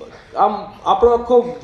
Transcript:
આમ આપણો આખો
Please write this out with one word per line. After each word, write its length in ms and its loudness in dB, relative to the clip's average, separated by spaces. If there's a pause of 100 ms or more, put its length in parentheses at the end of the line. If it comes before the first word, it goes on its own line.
(360)
આમ 300 -2 (200)
આપણો 240 2
આખો 540 0